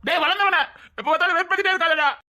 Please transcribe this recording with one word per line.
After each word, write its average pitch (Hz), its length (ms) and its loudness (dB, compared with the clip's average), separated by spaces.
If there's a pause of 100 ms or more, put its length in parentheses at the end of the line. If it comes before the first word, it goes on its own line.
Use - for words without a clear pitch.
டேய் 330 200 0
வளர்ந்தவன, 381 340 2 (380)
எப்ப 214 80 -12
பார்த்தாலும் 330 320 0
வெறுப்பேத்திட்டே 381 380 -2
இருக்காதடா. 320 340 0 (240)